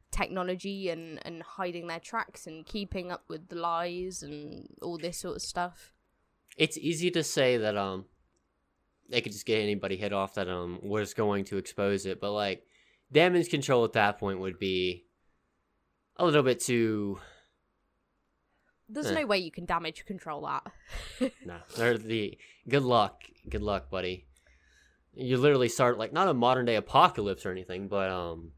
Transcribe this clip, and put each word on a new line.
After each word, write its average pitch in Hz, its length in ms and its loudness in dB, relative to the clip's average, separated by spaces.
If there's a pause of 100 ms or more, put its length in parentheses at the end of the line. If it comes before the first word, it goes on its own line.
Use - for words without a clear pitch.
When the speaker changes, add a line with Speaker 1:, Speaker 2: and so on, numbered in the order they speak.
(100)
Speaker 1:
technology 185 800 -4
and, 165 340 -10
and 165 180 -10
hiding 175 440 -8
their 170 140 -8
tracks - 460 -8
and 160 200 -16
keeping 190 440 -6
up 160 180 -10
with 160 200 -12
the 175 80 -12
lies 175 680 -4
and 147 440 -14 (160)
all 170 160 -8
this 170 200 -8
sort - 180 -8
of - 60 -10
stuff. - 520 -8 (640)
Speaker 2:
It's 156 180 4
easy 165 360 0
to 165 120 2
say 131 320 4
that, 107 220 0
um, 95 260 -4 (1040)
they 120 120 2
could 113 120 -6
just 104 140 -10
get 110 160 4
anybody 98 340 -2
hit 101 160 -4
off 98 220 -2
that, 95 140 -2
um, 87 340 -4
was 101 320 -2
going 101 320 2
to 101 120 -6
expose 98 480 0
it, 92 140 -4
but, 101 120 -2
like, 101 340 -2 (440)
damage 170 400 4
control 135 340 4
at 110 100 0
that 104 240 4
point 98 220 -4
would 95 180 -6
be 90 480 0 (1080)
a - 80 2
little 151 180 6
bit 123 180 4
too 107 580 0 (1700)
Speaker 1:
There's 262 180 -6
Speaker 2:
Eh. - 140 0
Speaker 1:
no 285 60 -2
way 208 120 2
you 170 120 -4
can 175 140 -12
damage 165 400 -4
control 160 380 -10
that. - 920 -6
<laughs> - 100 -20
Speaker 2:
No, 87 100 -12 (200)
they're 117 200 4
the, 110 400 -4 (320)
good 139 140 4
luck, 117 400 4 (260)
good 104 140 -4
luck, 101 280 -2
buddy. 90 360 -4 (880)
You 127 240 0
literally 127 320 6
start, 123 280 4
like, 110 140 -4
not 180 160 2
a 156 60 2
modern 123 320 4
day 117 100 4
apocalypse 104 680 4
or 95 60 -2
anything, 92 360 -8
but, 95 220 0
um, 85 480 -6